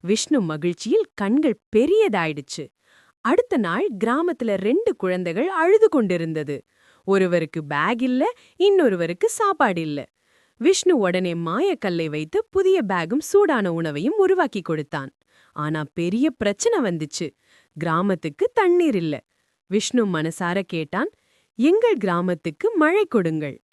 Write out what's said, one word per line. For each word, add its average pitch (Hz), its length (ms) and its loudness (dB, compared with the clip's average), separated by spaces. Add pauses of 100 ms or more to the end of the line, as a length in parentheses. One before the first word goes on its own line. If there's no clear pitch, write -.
விஷ்ணு 220 400 0
மகிழ்ச்சியில் 175 720 -2
கண்கள் 226 460 0 (160)
பெரியதாயிடுச்சு. 202 920 0 (540)
அடுத்த 370 360 0
நாள் 214 300 0 (160)
கிராமத்துல 247 520 -2
ரெண்டு 277 400 0
குழந்தைகள் 185 520 -2
அழுது 381 420 2
கொண்டிருந்தது. 160 760 -2 (420)
ஒருவருக்கு 175 600 0
பேக் 160 360 -2
இல்ல, 262 240 0 (300)
இன்னொருவருக்கு 277 720 2
சாப்பாடு 294 520 0
இல்ல. 147 240 -6 (520)
விஷ்ணு 359 400 2
உடனே 185 360 0
மாயக்கல்லை 170 760 -2
வைத்து 156 400 -4
புதிய 381 380 2
பேக்கும் 180 320 -2
சூடான 277 540 2
உணவையும் 165 440 -2
உருவாக்கி 370 440 2
கொடுத்தான். 151 500 -6 (420)
ஆனா 151 300 -4 (100)
பெரிய 214 380 -2
பிரச்சனை 247 600 0
வந்துச்சு. 156 380 -6 (500)
கிராமத்துக்கு 175 760 -2
தண்ணீர் 349 420 2
இல்ல. 160 280 -4 (440)
விஷ்ணு 214 380 0
மனசார 175 560 -2
கேட்டான், 180 480 -6 (460)
"எங்கள் 392 400 4
கிராமத்துக்கு 180 800 -2
மழை 359 300 2
கொடுங்கள்." 160 560 -2 (100)